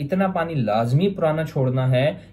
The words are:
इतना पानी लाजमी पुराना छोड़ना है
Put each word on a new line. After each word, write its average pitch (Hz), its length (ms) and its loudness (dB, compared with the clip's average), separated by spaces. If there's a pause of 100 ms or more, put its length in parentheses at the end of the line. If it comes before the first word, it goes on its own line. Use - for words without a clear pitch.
इतना 185 280 0
पानी 170 260 -4
लाजमी 120 540 2
पुराना 160 360 0
छोड़ना 131 420 -2
है 127 180 2 (280)